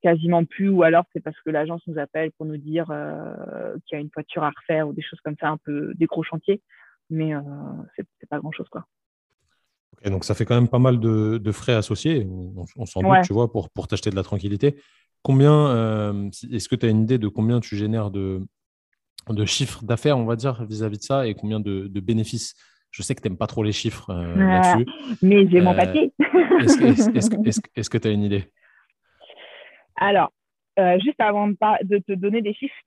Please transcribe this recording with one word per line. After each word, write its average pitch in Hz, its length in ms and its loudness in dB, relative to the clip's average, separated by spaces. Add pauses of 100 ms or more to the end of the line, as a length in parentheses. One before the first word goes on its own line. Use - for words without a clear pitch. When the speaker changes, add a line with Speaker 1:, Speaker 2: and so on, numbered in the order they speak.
Speaker 1:
quasiment 170 420 2
plus, 196 240 -4
ou 185 160 4
alors 165 280 4
c'est 165 80 -8
parce 156 200 -12
que 156 100 -10
l'agence 156 380 -4
nous 156 100 -8
appelle 156 340 -6
pour 156 140 -12
nous 156 120 -8
dire, 156 320 -6
euh, 151 840 -10 (100)
qu'il - 120 -12
y - 20 -8
a - 20 -10
une 151 100 -12
toiture 156 340 -8
à 147 120 0
refaire 156 300 -2
ou 147 60 -8
des 160 100 -10
choses - 180 -16
comme 156 200 -8
ça, 156 80 -2
un 156 80 -4
peu 147 400 -8
des 160 100 0
gros 160 160 -4
chantiers. 180 380 -4 (500)
Mais, 156 240 -2
euh, 147 60 -6 (560)
c'est, - 100 -10 (140)
c'est - 80 -20
pas 147 100 -6
grand-chose, - 300 -12
quoi. - 160 -16 (1080)
Speaker 2:
Ok, - 180 -8
donc 95 140 -4
ça 104 100 -2
fait 113 100 -4
quand 120 100 0
même 123 140 4
pas 123 100 0
mal 127 220 4
de, 110 380 0
de 107 140 -4
frais - 220 -2
associés, 110 560 -2
on, 92 340 -12 (120)
on 117 100 -8
s'en - 140 -8
doute, 95 100 4
Speaker 1:
Ouais. 185 120 8
Speaker 2:
tu 175 100 -2
vois, 117 180 2
pour, 101 200 -6
pour 85 180 -10
t'acheter 104 220 -4
de 95 60 -4
la 95 60 -2
tranquillité. 101 540 -2 (460)
Combien, 147 480 6
euh, 107 600 -2
si, 120 240 -14
est-ce 104 140 -6
que 123 80 -2
t'as 113 140 2
une 107 120 4
idée 120 160 2
de 107 80 -2
combien 110 320 0
tu 113 160 -6
génères 104 380 -4
de, 95 340 -6 (840)
de 107 160 -2
chiffre - 400 -4
d'affaires, 123 340 0
on 117 60 -2
va 113 120 -2
dire, 117 300 -4
vis-à-vis 107 320 -6
de - 40 -14
ça, 135 240 -2
et 107 80 -2
combien 107 240 -6
de, 98 300 -6
de 98 120 -8
bénéfices ? 110 540 -4 (380)
Je - 100 -14
sais 175 140 -4
que - 60 -20
t'aimes 95 140 -4
pas 110 120 -4
trop 113 160 -4
les 104 80 0
chiffres, - 380 -6
euh, 87 260 -4
Speaker 1:
Ouais. 190 100 4
Speaker 2:
là-dessus. 185 720 2
Speaker 1:
Mais 196 300 8
j'ai 175 100 8
mon 180 120 6
Speaker 2:
Euh, 185 40 2
Speaker 1:
papier. 190 360 2 (480)
Speaker 2:
est-ce 277 180 6
que, 240 60 4
est-ce, 240 260 6
est-ce 226 200 2
que, 214 60 -2
Speaker 1:
<laughs> 214 120 0
Speaker 2:
est-ce 113 120 -2
que, - 140 -14
est-ce - 160 -6
que 120 80 0
t'as 110 140 0
une 104 100 0
idée ? 101 220 0 (1600)
Speaker 1:
Alors, 196 320 2 (460)
euh, 180 220 6
juste 262 200 -2
avant 208 280 2
de 208 60 0
pas, 214 280 2
de 202 160 0
te 202 140 -4
donner 202 280 -2
des 208 140 -4
chiffres - 200 -10 (120)